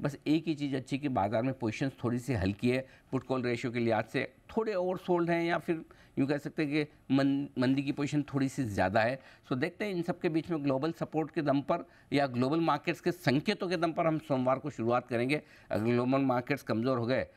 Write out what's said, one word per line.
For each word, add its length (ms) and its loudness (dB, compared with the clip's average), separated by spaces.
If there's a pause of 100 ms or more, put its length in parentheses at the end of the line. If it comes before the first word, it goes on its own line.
बस 260 -4
एक 200 2
ही 80 0
चीज़ 220 -4
अच्छी 220 -4
कि 100 -4
बाजार 340 0
में 120 -2
positions 380 -2 (120)
थोड़ी 140 0
सी 140 -4
हल्की 380 0
है, 180 -2 (220)
Put 140 -2
call 180 -2
ratio 300 -2
के 60 -4
लिहाज 260 2
से 300 -4 (220)
थोड़े 180 -2
ओवरसोल्ड 560 0
हैं 140 2
या 140 0
फिर 260 -4 (340)
यूँ 100 4
कह 100 2
सकते 260 -4
हैं 80 -2
कि 420 -2
मन-, 440 2
मंदी 240 4
की 100 -2
position 300 0
थोड़ी 260 0
सी 160 -4
ज़्यादा 360 2
है। 200 0 (280)
So 100 0
देखते 260 -4
हैं 80 -4
इन 100 -2
सब 180 -6
के 80 0
बीच 220 -2
में 140 -2
global 280 0
support 380 -4
के 120 -2
दम 180 2
पर 280 -2 (240)
या 140 2
global 340 2
markets 400 0
के 120 0
संकेतों 560 0
के 80 -2
दम 160 0
पर 140 0
हम 120 2
सोमवार 400 0
को 120 -8
शुरुआत 380 0
करेंगे। 340 0 (280)
अगर 140 0
global 340 2
markets 440 0
कमज़ोर 360 0
हो 80 -2
गए 200 0 (100)